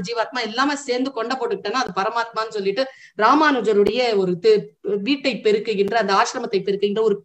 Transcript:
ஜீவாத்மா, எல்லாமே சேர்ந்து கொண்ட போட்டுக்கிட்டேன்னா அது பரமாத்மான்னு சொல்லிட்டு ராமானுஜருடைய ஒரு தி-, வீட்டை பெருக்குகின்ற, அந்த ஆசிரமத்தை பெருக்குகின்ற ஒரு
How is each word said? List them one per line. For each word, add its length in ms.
ஜீவாத்மா, 360
எல்லாமே 380
சேர்ந்து 320
கொண்ட 220
போட்டுக்கிட்டேன்னா 500
அது 100
பரமாத்மான்னு 640
சொல்லிட்டு 260
ராமானுஜருடைய 840
ஒரு 220
தி-, 260
வீட்டை 300
பெருக்குகின்ற, 520
அந்த 180
ஆசிரமத்தை 440
பெருக்குகின்ற 440
ஒரு 220